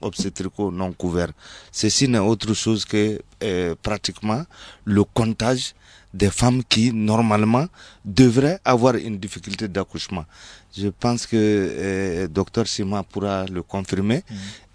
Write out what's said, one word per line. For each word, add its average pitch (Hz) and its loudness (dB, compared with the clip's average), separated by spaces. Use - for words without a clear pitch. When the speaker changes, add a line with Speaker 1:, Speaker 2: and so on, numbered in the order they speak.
Speaker 1:
obstétricaux 95 -6
non 92 -4
couverts. 87 -2
Ceci - 0
n'est 120 2
autre 107 0
chose 110 -2
que, 107 0
euh, 90 -2
pratiquement 107 -4
le 101 4
comptage 113 -2
des 98 2
femmes 123 2
qui, 117 2
normalement, 110 2
devraient 127 4
avoir 123 4
une 104 -4
difficulté 98 -8
d'accouchement. 92 -6
Je 98 -4
pense 120 -2
que, - -2
euh, 95 0
docteur 95 -2
Sima 101 -4
pourra 98 -4
le 92 -6
confirmer. 98 -2
Speaker 2:
Mhm. 196 -10